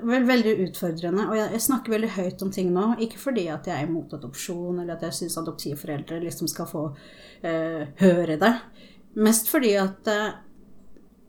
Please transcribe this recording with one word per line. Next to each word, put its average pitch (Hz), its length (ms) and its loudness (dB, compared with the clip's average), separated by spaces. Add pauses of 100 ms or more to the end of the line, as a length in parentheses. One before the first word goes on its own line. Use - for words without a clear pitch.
vel, 247 200 4
veldig 220 440 4
utfordrende, 170 580 -2
og 220 80 0
jeg, 214 160 0
jeg 226 100 -2
snakker 240 280 0
veldig 220 200 2
høyt 185 340 -4
om 190 80 -2
ting 185 200 0
nå, 214 280 2
ikke 226 180 -4
fordi 233 340 -2
at 151 140 -8
jeg 160 180 -2
er 151 40 -2
imot 165 260 -4
adopsjon, 175 680 -6
eller 170 140 -6
at 165 80 -10
jeg 165 120 -4
synes 165 240 -6
adoptivforeldre 156 840 -6
liksom 170 260 -4
skal 170 200 -6
få, 151 280 -6 (480)
eh, 165 420 -2 (140)
høre 170 400 6
det. 226 220 4 (540)
Mest 214 340 4
fordi 254 260 4
at, 190 320 0
eh, 208 240 0 (960)